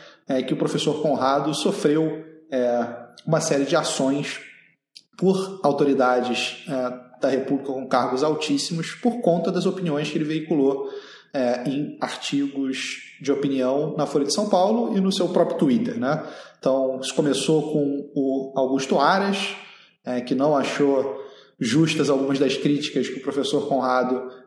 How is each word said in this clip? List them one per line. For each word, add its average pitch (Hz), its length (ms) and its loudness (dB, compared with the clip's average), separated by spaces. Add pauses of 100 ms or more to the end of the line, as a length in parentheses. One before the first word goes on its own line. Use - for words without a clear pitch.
(280)
é, 131 140 0
que 151 120 -2
o - 20 -4
professor 151 460 -2
Conrado 143 520 2
sofreu, 156 680 0 (260)
é, 120 360 0 (400)
uma 160 140 2
série 139 240 0
de 151 100 0
ações 143 680 0 (760)
por 185 460 0
autoridades, 127 1040 2
é, 127 520 -6
da 139 80 2
República 135 440 -2
com 131 160 -8
cargos 127 360 0
altíssimos 156 680 -2
por 240 260 -2
conta 180 320 2
das 180 140 0
opiniões 151 440 -2
que - 80 -2
ele 151 60 -2
veiculou, 143 640 0 (460)
é, 123 340 0
em 143 320 -4
artigos 139 1200 -4
de 139 120 0
opinião 135 640 0
na 147 100 0
Folha 143 200 0
de - 80 -2
São 214 140 0
Paulo 214 480 2
e 190 40 2
no 190 100 2
seu 175 200 0
próprio 175 280 2
Twitter, 120 400 2
né? 139 240 -2 (360)
Então, 131 420 0
isso - 140 -8
começou 151 580 2
com 143 420 0
o 135 400 -2
Augusto 135 460 2
Aras, 196 540 2 (500)
é, 123 160 -4
que 131 140 -2
não 143 220 4
achou 139 640 0 (380)
justas 143 520 4
algumas 135 280 2
das 135 180 2
críticas 139 520 0
que - 120 -8
o - 20 -14
professor 139 460 -2
Conrado, 127 600 0 (180)